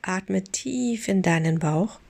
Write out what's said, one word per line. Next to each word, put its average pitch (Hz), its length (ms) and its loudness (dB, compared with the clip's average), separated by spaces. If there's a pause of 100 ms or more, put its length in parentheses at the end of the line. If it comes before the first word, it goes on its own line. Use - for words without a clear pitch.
Atme 190 420 -2
tief 247 640 -4
in 196 140 2
deinen 165 380 2
Bauch 160 380 0 (120)